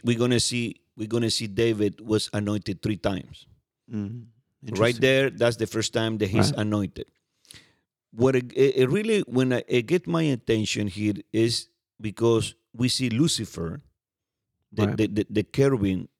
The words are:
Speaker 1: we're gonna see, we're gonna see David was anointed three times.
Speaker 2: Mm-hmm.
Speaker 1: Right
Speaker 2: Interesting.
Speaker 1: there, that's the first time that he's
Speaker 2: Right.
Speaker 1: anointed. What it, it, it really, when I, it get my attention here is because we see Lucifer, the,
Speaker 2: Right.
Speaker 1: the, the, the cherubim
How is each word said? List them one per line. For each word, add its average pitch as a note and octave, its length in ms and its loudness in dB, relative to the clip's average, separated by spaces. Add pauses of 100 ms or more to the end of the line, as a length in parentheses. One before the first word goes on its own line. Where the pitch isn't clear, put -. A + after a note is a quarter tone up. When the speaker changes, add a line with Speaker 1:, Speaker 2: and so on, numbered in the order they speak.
Speaker 1:
we're A#2+ 160 2
gonna B2 220 2
see, A#2+ 400 -4 (160)
we're A2 100 -6
gonna A#2 240 0
see A2+ 160 -4
David G#2 580 0
was G#2+ 280 0
anointed G2+ 480 -4
three G#2+ 160 -2
times. - 500 -6 (420)
Speaker 2:
Mm-hmm. A2+ 340 -8 (540)
Speaker 1:
Right A2 180 4
Speaker 2:
Interesting. A#2 60 -8
Speaker 1:
there, C3+ 280 4
that's A#2 260 0
the A2+ 120 -2
first - 260 -4
time A2+ 240 -2
that G2+ 120 0
he's G#2+ 220 4
Speaker 2:
Right. C3+ 80 -4
Speaker 1:
anointed. G#2 480 -2 (1040)
What B2+ 240 4
it, B2 180 -2
it, C3 220 4
it B2+ 140 4
really, G#3 320 2
when B2+ 320 0
I, A#2+ 160 0
it B2 140 2
get D#3+ 220 -2
my E3 180 0
attention A2+ 640 0
here G#2 280 -2 (160)
is A#2 380 0 (320)
because A2 540 0 (180)
we A#2+ 160 -2
see B2+ 200 -2
Lucifer, A2+ 720 -2 (920)
the, G#2 140 0
Speaker 2:
Right. G#2 100 -2
Speaker 1:
the, A2 100 2
the, G2+ 220 -2
the G#2 140 0
cherubim G#2 640 0 (100)